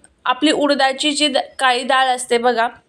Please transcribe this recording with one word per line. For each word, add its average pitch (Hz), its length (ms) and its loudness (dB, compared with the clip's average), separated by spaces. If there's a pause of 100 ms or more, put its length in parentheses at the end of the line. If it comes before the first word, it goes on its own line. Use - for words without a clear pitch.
(260)
आपली 254 260 0
उडदाची 277 600 0
जी 294 160 -2
द-, 269 100 -2 (220)
काळी 254 240 0
डाळ 262 240 0
असते 247 300 -2
बघा 233 300 0 (220)